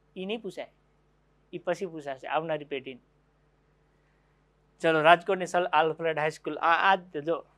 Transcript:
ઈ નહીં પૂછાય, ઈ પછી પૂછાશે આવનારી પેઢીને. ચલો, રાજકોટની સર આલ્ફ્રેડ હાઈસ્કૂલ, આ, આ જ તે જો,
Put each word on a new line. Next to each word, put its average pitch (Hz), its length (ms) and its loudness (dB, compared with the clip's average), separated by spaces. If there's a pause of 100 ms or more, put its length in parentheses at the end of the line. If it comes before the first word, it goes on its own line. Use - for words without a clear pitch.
(160)
ઈ 185 100 -10
નહીં 226 140 -8
પૂછાય, 175 300 -14 (840)
ઈ 175 60 -12
પછી 180 280 -6
પૂછાશે 143 400 -12
આવનારી 151 380 -4
પેઢીને. 131 360 -12 (1800)
ચલો, 160 220 2
રાજકોટની 175 440 6
સર 180 180 0
આલ્ફ્રેડ 160 540 0
હાઈસ્કૂલ, 151 400 -4
આ, 170 340 4
આ 196 40 4
જ 185 40 -4 (120)
તે 151 80 -6
જો, 156 260 -4 (120)